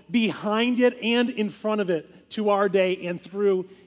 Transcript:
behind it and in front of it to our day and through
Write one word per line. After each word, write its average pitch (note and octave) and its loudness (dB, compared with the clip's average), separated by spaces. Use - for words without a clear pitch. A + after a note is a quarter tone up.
behind A3 0
it B3 2
and A#3+ 2
in G#3+ -4
front G#3+ -2
of F3+ -2
it - -6
to G#3 -2
our G3+ 2
day F#3 0
and F3 -6
through F#3+ 0